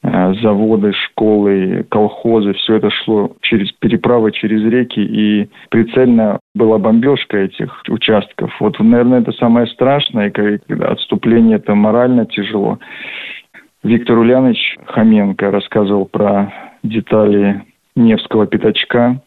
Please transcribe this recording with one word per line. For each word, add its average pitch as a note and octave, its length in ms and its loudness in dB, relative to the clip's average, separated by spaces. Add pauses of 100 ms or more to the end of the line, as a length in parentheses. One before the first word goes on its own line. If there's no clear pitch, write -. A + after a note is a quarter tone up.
Э, F#2 380 0
заводы, G#2+ 520 0
школы, G2+ 960 0
колхозы, G#2+ 640 0
все A2 240 -2
это G#2 140 0
шло G#2 500 -2
через G2 320 -2
переправы, A2+ 580 0
через G#2+ 320 -2
реки, A#2+ 380 -2
и G#2 480 0 (220)
прицельно A#2 680 2 (160)
была A2 240 2
бомбежка A2+ 600 0
этих - 500 -6
участков. - 720 -2
Вот, G#2 180 -2
наверное, A#2+ 420 4
это A2+ 120 -2
самое A#2+ 340 0
страшное, B2+ 640 -2
и - 20 -4
когда G#2 600 -4
отступление, A2+ 680 2
это G#2 180 -2
морально A#2 520 2
тяжело. G#2 520 -4 (1040)
Виктор A#2 360 2
Ульянович B2 580 2 (100)
Хоменко G#2 640 2
рассказывал G2+ 540 -2
про G2+ 480 -2 (320)
детали G#2 800 0 (340)
Невского A2 500 2
пятачка A#2+ 800 0